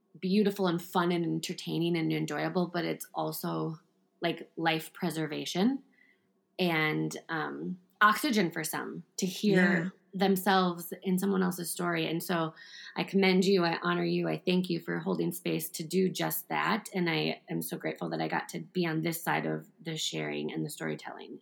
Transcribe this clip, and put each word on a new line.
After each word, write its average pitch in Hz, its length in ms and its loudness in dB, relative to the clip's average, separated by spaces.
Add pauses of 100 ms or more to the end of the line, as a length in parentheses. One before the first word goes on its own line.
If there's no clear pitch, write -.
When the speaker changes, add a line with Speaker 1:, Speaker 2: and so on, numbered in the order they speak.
(200)
Speaker 1:
beautiful 196 460 2
and 170 160 2
fun 180 300 0
and 170 120 0
entertaining 165 720 -2
and 160 160 0
enjoyable, 156 600 0
but 170 120 -2
it's 160 300 -4
also, 160 640 -4 (420)
like, 170 360 -4
life 160 360 0
preservation 160 880 0 (760)
and, 156 580 2 (120)
um, 156 480 -6 (240)
oxygen 208 500 4
for 165 140 -6
some 156 380 -6 (140)
to 190 100 -2
hear 185 580 4
Speaker 2:
Yeah. 190 40 -4 (260)
Speaker 1:
themselves 185 800 2 (100)
in 185 160 2
someone 190 240 2
else's 175 280 -2
story. 170 360 -2
And 165 160 -2
so 165 320 -2 (420)
I - 80 -2
commend 185 400 6
you, 185 200 6
I 170 180 0
honor 175 220 2
you, 170 240 2
I 160 160 -2
thank 180 260 2
you 170 100 0
for 170 200 -4
holding 170 320 0
space 165 380 -4
to - 140 -10
do 185 240 2
just 160 400 -4
that. 160 460 0
And 180 160 2
I 156 300 0 (100)
am 165 100 -2
so 165 160 -6
grateful 160 340 -6
that 160 100 -2
I 160 80 -2
got 160 220 -2
to 165 100 -8
be 170 260 -2
on 160 160 -2
this 160 200 -4
side 156 240 0
of 156 200 -4 (180)
the 160 120 -6
sharing 151 560 -4
and 156 120 -4
the 151 60 -6
storytelling. - 720 -10